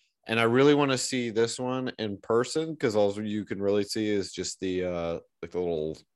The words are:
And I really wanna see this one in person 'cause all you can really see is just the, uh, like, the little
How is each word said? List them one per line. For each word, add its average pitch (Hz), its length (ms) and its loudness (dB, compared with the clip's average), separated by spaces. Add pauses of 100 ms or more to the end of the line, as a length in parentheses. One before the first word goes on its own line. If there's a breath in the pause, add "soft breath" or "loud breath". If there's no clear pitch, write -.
(260)
And 113 140 0
I 117 40 4
really 135 300 6
wanna 135 240 2
see 123 320 -4
this 113 280 0
one 127 400 -4
in 104 180 -4
person 156 600 0
'cause 110 200 0
all 101 240 4
you 104 240 -4
can 98 160 -8
really 101 240 2
see 107 240 -2
is 101 240 -2
just - 280 -8
the, 92 240 -2
uh, 85 360 -4 (220)
like, 85 100 -12
the 87 80 -4
little 80 380 -4 (180)